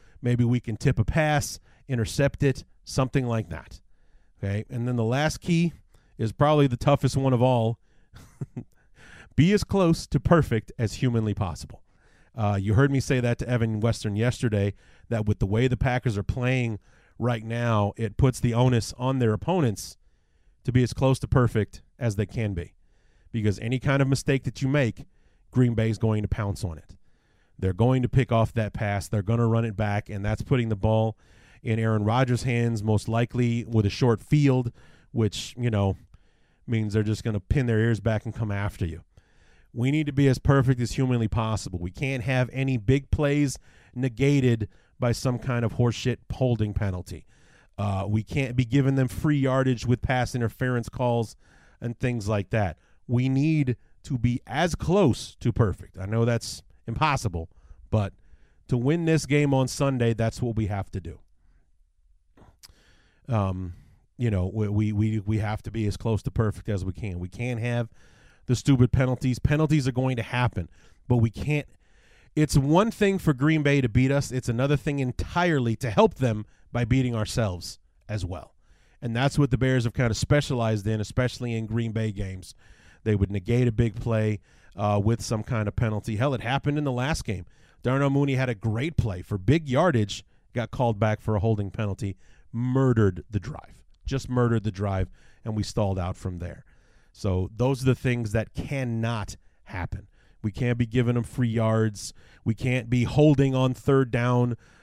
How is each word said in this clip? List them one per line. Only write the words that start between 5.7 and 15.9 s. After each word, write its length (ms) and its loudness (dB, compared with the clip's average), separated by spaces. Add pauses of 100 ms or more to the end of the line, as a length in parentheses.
is 160 -2
probably 340 4
the 100 0
toughest 400 2
one 160 2
of 100 4
all. 360 2 (800)
<laughs> 80 -14 (720)
Be 160 6
as 120 4
close 420 2
to 140 -2
perfect 580 2
as 160 -2
humanly 400 0
possible. 480 -8 (540)
Uh, 240 0
you 140 0
heard 160 6
me 100 2
say 200 0
that 180 0
to 100 -8
Evan 320 -2
Western 360 -2
yesterday, 580 0 (340)
that 180 -2
with 140 0
the 60 0
way 200 2
the 100 0
Packers 400 0